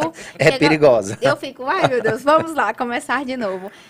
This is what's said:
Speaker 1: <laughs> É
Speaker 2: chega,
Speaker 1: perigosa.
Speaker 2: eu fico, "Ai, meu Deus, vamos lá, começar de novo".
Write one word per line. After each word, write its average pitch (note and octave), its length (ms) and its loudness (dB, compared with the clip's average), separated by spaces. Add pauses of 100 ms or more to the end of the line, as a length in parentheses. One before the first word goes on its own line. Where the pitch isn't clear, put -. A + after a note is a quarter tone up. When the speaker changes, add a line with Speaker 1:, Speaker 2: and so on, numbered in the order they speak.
(200)
Speaker 1:
<laughs> - 180 -18
É - 60 2
Speaker 2:
chega, D#3+ 140 4
Speaker 1:
perigosa. C#3+ 640 4
Speaker 2:
eu C#4+ 160 2
fico, B3+ 260 -12
"Ai, C#4+ 240 0
meu B3 140 -2
Deus, A3 200 -2
vamos D#4 320 2
lá, A3+ 200 -2
começar A#3+ 500 -4
de B3+ 120 -8
novo". F#3+ 360 -8 (180)